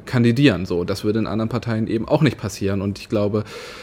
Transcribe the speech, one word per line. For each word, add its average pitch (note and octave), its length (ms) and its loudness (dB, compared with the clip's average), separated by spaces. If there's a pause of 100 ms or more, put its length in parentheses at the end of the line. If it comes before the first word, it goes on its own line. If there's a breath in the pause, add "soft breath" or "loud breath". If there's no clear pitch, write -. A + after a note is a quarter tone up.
kandidieren. A#2 600 4
So, F2 180 0
das F#2+ 180 -4
würde G#2+ 160 0
in A2 80 0
anderen A2 220 -2
Parteien A2+ 400 -2
eben A2 180 -2
auch D3+ 160 4
nicht C3+ 160 2
passieren. G2 420 -2
Und G2 200 -4
ich - 80 -16
glaube, G#2 340 0 (400 loud breath)